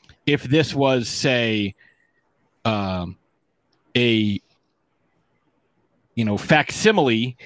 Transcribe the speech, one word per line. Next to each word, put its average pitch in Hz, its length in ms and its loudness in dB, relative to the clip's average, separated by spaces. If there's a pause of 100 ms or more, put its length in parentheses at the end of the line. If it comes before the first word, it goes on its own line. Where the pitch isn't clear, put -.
(280)
if 143 160 0
this 139 320 0
was, 131 340 0
say, 113 640 -2 (920)
um, 92 540 -4 (800)
a, 110 440 0 (1700)
you 117 120 -2
know, 104 120 -2
facsimile 143 1000 2 (100)